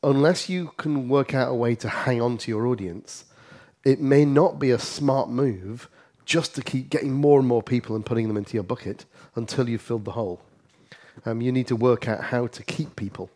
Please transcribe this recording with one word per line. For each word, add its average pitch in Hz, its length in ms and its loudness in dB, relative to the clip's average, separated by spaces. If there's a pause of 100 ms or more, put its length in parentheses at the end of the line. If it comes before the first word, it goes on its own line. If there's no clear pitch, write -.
unless 147 460 2
you 180 280 -4
can 143 320 -4
work 135 260 0
out 127 160 0
a 127 40 -2
way 120 220 2
to 113 120 -8
hang 120 320 -2
on 120 180 0
to - 120 -8
your 110 160 -2
audience, 101 580 -6 (600)
it 139 160 4
may 139 240 6
not 147 340 4
be 139 120 2
a 117 80 4
smart 135 500 0
move 120 600 -4 (360)
just - 300 -2
to 135 80 -8
keep 131 280 -6
getting 143 220 -2
more 143 260 6
and 135 100 4
more 120 140 2
people 117 340 -2
and 107 80 -4
putting 113 240 0
them 107 80 -2
into 101 180 -6
your 107 80 0
bucket 98 420 -8 (300)
until 120 340 -2
you've 113 140 -4
filled 113 220 -6
the 101 80 -8
hole. 110 280 -6 (880)
Um, 113 140 -2
you 123 100 0
need 127 180 0
to 120 80 0
work 120 300 4
out 110 160 -2
how 123 240 -2
to - 160 -12
keep - 340 -8
people. 98 400 -10